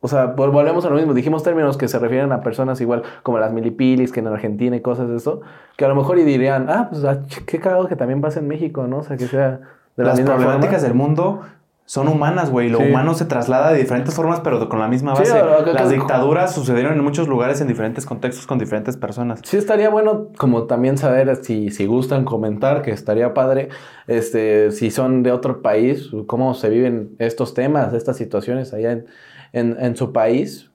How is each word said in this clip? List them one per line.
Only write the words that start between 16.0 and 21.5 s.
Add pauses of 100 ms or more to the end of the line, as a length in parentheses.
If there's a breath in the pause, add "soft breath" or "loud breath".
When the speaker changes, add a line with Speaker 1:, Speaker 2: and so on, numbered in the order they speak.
Speaker 2:
sucedieron
en
muchos
lugares,
en
diferentes
contextos,
con
diferentes
personas.
Speaker 1:
Sí,
estaría
bueno (100)
como
también
saber
si,